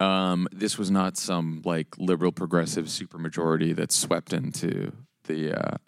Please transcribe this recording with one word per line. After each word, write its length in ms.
um, 500
this 280
was 120
not 280
some, 460
like, 340
liberal 340
progressive 540
supermajority 920
that 160
swept 400
into 600
the, 280
uh, 240